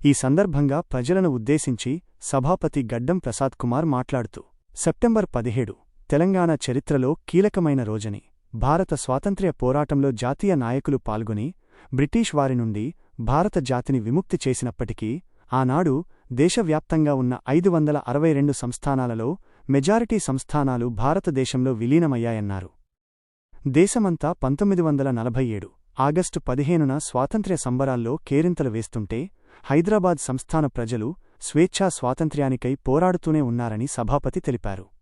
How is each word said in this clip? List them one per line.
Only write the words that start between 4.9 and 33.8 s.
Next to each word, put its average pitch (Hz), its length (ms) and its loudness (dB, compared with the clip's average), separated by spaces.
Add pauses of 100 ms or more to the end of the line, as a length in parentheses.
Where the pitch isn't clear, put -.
పదిహేడు 117 420 -2 (340)
తెలంగాణ 170 460 4 (140)
చరిత్రలో 135 460 0 (120)
కీలకమైన 170 540 2
రోజని, 107 400 -6 (320)
భారత 151 400 2
స్వాతంత్ర్య 175 560 -2
పోరాటంలో 139 600 0
జాతీయ 131 440 0
నాయకులు 131 420 0
పాల్గొని 110 580 -4 (400)
బ్రిటిష్ 151 400 0
వారి 139 200 2
నుండి 113 400 -2 (260)
భారత 147 380 2
జాతిని 127 420 0
విముక్తి 135 380 -2 (100)
చేసినప్పటికీ, 120 760 -4 (300)
ఆనాడు 135 520 2 (280)
దేశవ్యాప్తంగా 156 840 2
ఉన్న 127 240 0 (100)
ఐదు 175 220 4
వందల 151 380 2
అరవై 147 240 2
రెండు 143 200 2
సంస్థానాలలో 127 840 -2 (340)
మెజారిటీ 208 480 2
సంస్థానాలు 135 680 -2
భారతదేశంలో 131 840 0
విలీనమయ్యాయన్నారు. 117 1000 0 (1000)
దేశమంతా 170 640 2
పంతొమ్మిది 175 500 0
వందల 139 280 0
నలభై 120 360 -2
ఏడు 104 240 -6 (300)
ఆగస్టు 156 380 0
పదిహేనున 143 600 0
స్వాతంత్ర్య 175 580 -2
సంబరాల్లో 127 600 -2 (120)
కేరింతలు 151 420 2
వేస్తుంటే, 113 600 -6 (340)
హైదరాబాద్ 175 560 2
సంస్థాన 135 460 -2
ప్రజలు 120 480 -4 (280)
స్వేచ్ఛా 180 460 2
స్వాతంత్ర్యానికై 135 880 -2
పోరాడుతూనే 160 640 2
ఉన్నారని 120 460 -2